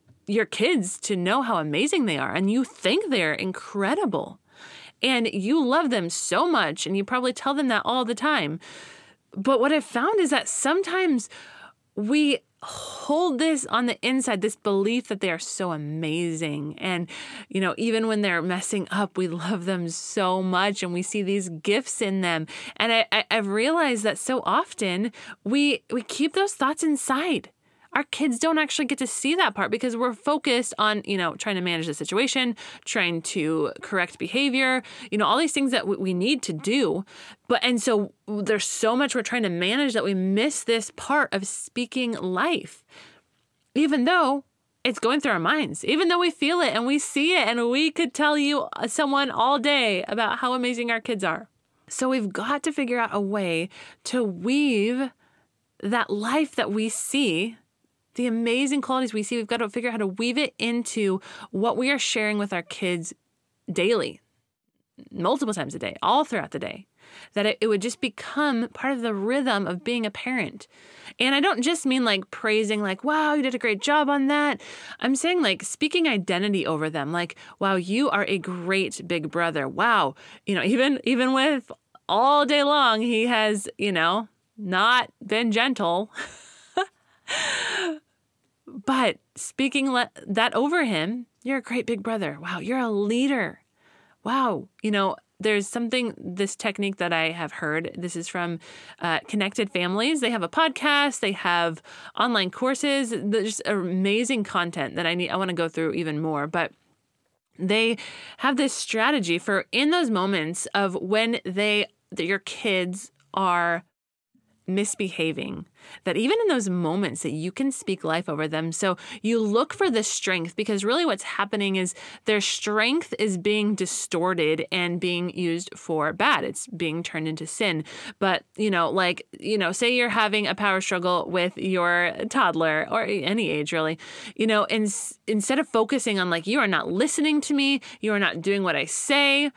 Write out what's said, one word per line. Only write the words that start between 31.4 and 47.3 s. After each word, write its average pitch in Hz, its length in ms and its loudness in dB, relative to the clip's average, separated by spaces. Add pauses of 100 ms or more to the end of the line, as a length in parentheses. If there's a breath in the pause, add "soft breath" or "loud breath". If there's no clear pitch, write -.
to 175 40 -2
manage 170 240 0
the 151 80 -2
situation, 240 600 0 (300 loud breath)
trying 175 360 0
to 156 500 0 (100)
correct 180 360 -2
behavior, 262 640 0 (300 loud breath)
you 202 80 -2
know, 180 80 4
all 214 100 4
these 311 140 2
things 277 180 0
that 233 180 0
we, 202 100 0
we 190 160 -2
need 240 280 0
to 175 120 -6
do. 196 520 0 (420 loud breath)
But, - 160 2
and 240 160 2
so 208 320 0 (160)
there's 208 380 -2
so 226 300 0
much 269 180 0
we're 247 80 0
trying 233 220 -2
to 196 60 0
manage 214 440 0
that 220 100 0
we 196 120 0
miss 196 480 0
this 226 320 0
part 285 400 0
of 196 100 -4
speaking 240 680 -4
life, 196 720 -2 (920 loud breath)
even 277 300 4
though 285 380 4 (400)
it's 247 140 -2
going 277 240 2
through 254 120 2
our 180 60 2
minds, 220 460 0
even 311 220 4
though 349 120 4
we 349 120 2
feel 339 300 0
it 277 120 2
and 233 140 0
we 285 100 2
see 302 380 2